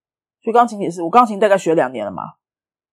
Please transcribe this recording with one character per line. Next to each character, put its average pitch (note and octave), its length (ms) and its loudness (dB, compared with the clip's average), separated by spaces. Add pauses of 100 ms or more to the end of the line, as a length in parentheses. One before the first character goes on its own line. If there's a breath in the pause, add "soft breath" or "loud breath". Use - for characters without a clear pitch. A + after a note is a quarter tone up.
(400)
学 A3+ 120 -6
钢 A#3+ 140 4
琴 G#3+ 140 -10
也 E3+ 100 -4
是， F3 140 -8
我 - 40 -4
钢 B3 160 4
琴 G#3+ 140 -6
大 A3 80 2
概 G3 100 4
学 E3+ 200 0
两 C3 160 0
年 A#2 120 -8
了 G2+ 60 -6
嘛。 C2 140 -10 (680)